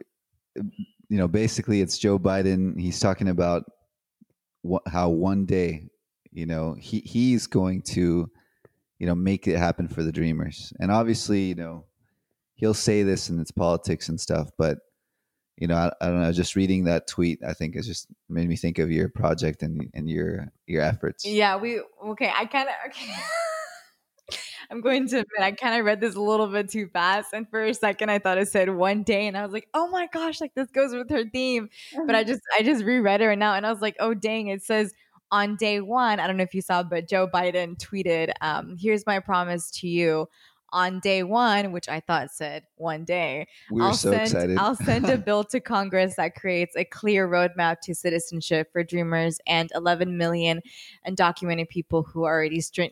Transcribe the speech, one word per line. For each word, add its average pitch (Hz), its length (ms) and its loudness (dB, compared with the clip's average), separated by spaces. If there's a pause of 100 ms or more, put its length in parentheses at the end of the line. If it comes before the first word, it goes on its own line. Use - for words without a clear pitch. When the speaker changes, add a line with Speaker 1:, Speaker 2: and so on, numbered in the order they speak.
(1080)
Speaker 1:
you 104 100 2
know, 90 100 4
basically 107 520 2
it's - 180 0
Joe 101 200 4
Biden. 95 640 2
He's 90 200 -2
talking 98 280 2
about 87 360 2 (960)
wha-, 90 240 0
how 87 240 0
one 95 360 2
day, 87 440 -2 (420)
you 82 140 -8
know, 80 280 -4
he, - 260 -6
he's 120 460 2
going 92 360 0
to, 85 480 0 (680)
you 87 80 -4
know, 87 80 2
make 95 340 0
it 87 100 2
happen 85 300 0
for 82 160 -4
the 80 80 -2
dreamers. 80 680 -2
And 95 120 0
obviously, 107 520 2
you 92 120 -2
know, 82 300 -12 (720)
he'll 110 180 2
say 104 280 4
this 95 280 2
and 85 100 0
it's 80 120 -4
politics 85 560 0
and 80 120 -4
stuff, 80 380 -2
but 78 200 2 (800)
you 82 80 -2
know, 85 80 4
I, 85 240 2
I 90 80 -2
don't 87 120 2
know, 82 120 2
just 85 240 0
reading 95 280 4
that 85 220 2
tweet, 87 400 0
I 78 60 -4
think 78 240 -6
it 80 60 -6
just - 260 -10 (200)
made 85 200 0
me 85 80 0
think 85 240 -4
of 80 100 2
your 82 180 2
project 80 540 -2
and, 80 320 -6
and 76 160 -6
your, 82 380 -4 (180)
your 80 160 0
efforts. - 420 -2
Speaker 2:
Yeah, 208 320 2
we, 226 240 -4 (260)
okay, 214 280 -2
I 220 120 -2
kinda, 269 260 -2 (160)
okay. 226 260 -14
<laughs> - 1600 -10
I'm 233 100 -10
going 262 280 2
to 254 80 0
admit, 220 100 0 (140)
I 196 120 2
kinda 233 300 0
read 208 180 2
this 214 140 -2
a 196 60 -6
little 214 260 2
bit 202 240 -2
too 208 180 -4
fast, 185 440 0
and 220 160 -8
for 220 160 -2
a 220 100 0
second, 214 360 0
I 202 100 4
thought 185 180 2
it 202 100 2
said 190 220 2
"one 190 320 2
day," 208 240 0
and 196 100 -4
I 202 60 -6
was 196 100 -8
like, 208 220 -8
"Oh 330 140 0
my 359 240 -2
gosh, 320 280 -4
like, 294 140 -8
this 262 160 -2
goes 269 240 2
with 247 160 -6
her 247 180 2
theme." 247 400 -2 (380)
But 277 80 2
I 220 80 6
Speaker 3:
Mm-hmm. 208 80 -2
Speaker 2:
just, 254 120 -2 (140)
I 220 60 4
just 233 220 2
reread 208 360 4
it 226 60 4
right 208 120 4
now, 208 160 2
and 202 120 0
I 226 60 0
was 202 100 -4
like, 214 160 -2
"Oh, 226 160 0
dang," 214 340 -4
it 196 140 -4
says, 214 300 0 (400)
"On 202 240 2
day 208 240 0
one," 220 400 0
I 165 80 0
don't 185 80 0
know 185 80 2
if 185 100 -12
you 190 80 -2
saw, 180 220 0
but 165 240 -4
Joe 190 180 2
Biden 180 520 0
tweeted, 170 520 0 (100)
um, 156 380 -4
"Here's 208 280 0
my 196 120 0
promise 180 520 -2 (100)
to 180 80 -6
you. 165 400 2 (440)
On 180 280 0
day 190 240 2
one," 202 480 2
which 175 160 -8
I 156 100 -6
thought 156 320 -2
said 151 320 -8 (140)
"one 160 280 -6
day, 160 440 -4 (240)
Speaker 1:
We 113 80 0
were 190 80 4
Speaker 2:
I'll 214 60 2
Speaker 1:
so - 180 2
Speaker 2:
send, 220 100 4
Speaker 1:
excited. 92 340 2
Speaker 2:
I'll 214 200 2
send 233 320 2
a 254 100 4
Speaker 1:
<laughs> 180 80 -4
Speaker 2:
bill 208 160 2
to 254 160 -4
Congress 190 560 0
that 170 220 -2
creates 175 400 -2
a 185 80 0
clear 196 440 2
roadmap 175 580 2
to 175 100 -4
citizenship 165 760 -2
for 175 120 0
dreamers 165 640 0
and 165 260 2
eleven 175 420 2
million 170 440 2 (480)
undocumented 175 640 0
people 165 340 -2
who 165 180 -4
are 160 140 2
already 156 240 0
stra-, 170 320 -2